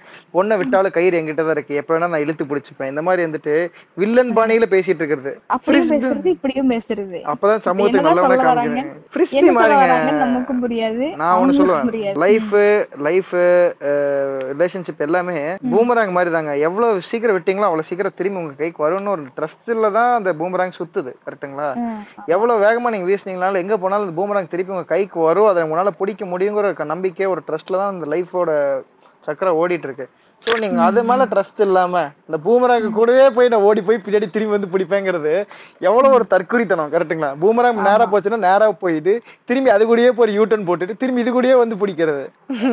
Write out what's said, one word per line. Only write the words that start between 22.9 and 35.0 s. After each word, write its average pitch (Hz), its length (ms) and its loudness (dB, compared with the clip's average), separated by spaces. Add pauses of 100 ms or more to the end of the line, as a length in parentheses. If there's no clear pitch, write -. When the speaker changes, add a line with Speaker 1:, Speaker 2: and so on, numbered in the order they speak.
Speaker 1:
வீசினீங்கனாலும் 190 380 -4
எங்க 196 220 -2
போனாலும் 196 300 -2
அந்த 170 140 -6
பூமராங் 202 320 -4
திருப்பி 185 200 -6
உங்க 175 120 -8
கைக்கு 185 340 -2
வரும், 165 260 4
அதை 180 180 2
உங்களால 160 240 0
பிடிக்க 196 380 -4
முடியுங்கிற 185 280 -4
ஒரு 202 200 0
க-, 151 100 -8
நம்பிக்கை, 180 420 -4
ஒரு 175 220 -2
ட்ரஸ்ட்ல 160 300 -6
தான் 196 160 -2
அந்த 156 220 -6
லைஃபோட 160 680 -2 (460)
சக்கரை 156 220 -2
ஓடிட்டு 170 340 0
இருக்கு. 135 260 -12 (360)
So, 226 120 0
நீங்க 190 240 -2
அது 196 220 2
மேல 254 220 2
Speaker 2:
ம். 233 40 -10
Speaker 1:
ட்ரஸ்ட் 196 320 -2
இல்லாம 180 480 2 (180)
இந்த 156 220 -6
பூமராங்க 240 400 2
Speaker 2:
ம். 220 40 -6
Speaker 1:
கூடவே 240 360 4
போய் 247 180 4
நான் 233 120 2
ஓடி 208 220 4
போய் 214 240 0
பின்னாடி 208 240 0
திரும்பி 214 160 -2
வந்து 196 320 -2
பிடிப்பேங்கிறது 185 680 0 (340)